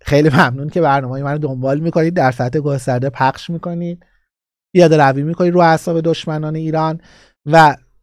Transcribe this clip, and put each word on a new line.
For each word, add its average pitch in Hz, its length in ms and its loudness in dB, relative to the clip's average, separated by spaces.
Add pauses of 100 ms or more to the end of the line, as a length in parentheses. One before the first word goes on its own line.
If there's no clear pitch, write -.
خیلی 151 280 2
ممنون 139 400 0
که 175 120 -2
برنامه‌های 139 420 0
من 143 100 -4
رو 151 60 -4
دنبال 135 420 -4
می‌کنید، 165 340 -2
در 135 160 2
سطح 123 280 -4
گسترده 139 520 -4
پخش - 400 -4
می‌کنید، 170 480 -8 (760)
پیاده 165 240 6
روی 139 260 2
می‌کنید 170 320 -2
رو 175 60 4
اعصاب 165 400 2
دشمنان 156 540 -4
ایران 160 460 -4 (460)
و 151 300 6 (260)